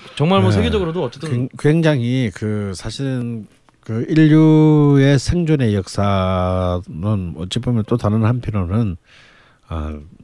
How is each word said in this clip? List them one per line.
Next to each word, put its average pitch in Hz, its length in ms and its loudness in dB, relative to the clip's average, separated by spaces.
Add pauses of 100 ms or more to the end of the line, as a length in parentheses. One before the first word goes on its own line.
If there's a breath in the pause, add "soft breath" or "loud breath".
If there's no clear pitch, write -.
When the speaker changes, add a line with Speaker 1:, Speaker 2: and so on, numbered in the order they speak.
(180)
Speaker 1:
정말 185 240 2
뭐 190 80 2
Speaker 2:
네. - 80 2
Speaker 1:
세계적으로도 185 480 -2
어쨌든 147 240 -10
Speaker 2:
굉-, 123 280 -4
굉장히 135 800 2
그 104 400 -4
사실은 120 720 -8 (320)
그 110 300 -6
인류의 151 1080 6
생존의 151 580 0
역사는 92 1600 -2
어찌 92 220 -8
보면 117 280 -2
또 120 100 0
다른 107 280 0
한편으로는, 107 720 -2 (720 soft breath)
아, 78 280 -8 (260)